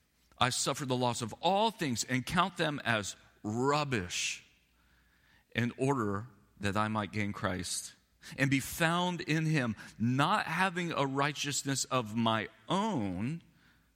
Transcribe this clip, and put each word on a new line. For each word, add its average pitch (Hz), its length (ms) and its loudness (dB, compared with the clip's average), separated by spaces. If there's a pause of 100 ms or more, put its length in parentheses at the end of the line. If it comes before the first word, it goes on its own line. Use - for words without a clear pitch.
(380)
I 123 140 4
suffer 147 340 -2
the 127 100 2
loss 123 280 0
of 107 180 -4
all 196 300 4
things 131 320 -2
and 127 220 -2
count 180 320 2
them 156 280 0
as 107 300 0 (280)
rubbish 123 1000 0 (1120)
in 120 220 2
order 117 500 0 (320)
that 101 180 0
I 107 120 2
might 104 220 -2
gain 101 220 -2
Christ - 600 -4 (440)
and 139 120 2
be 135 100 2
found 175 600 0
in 160 240 0
him, 135 300 2 (220)
not 139 500 2
having 175 440 0
a 139 140 0
righteousness 139 800 0
of 117 280 0
my 113 360 2 (180)
own 151 760 -2 (540)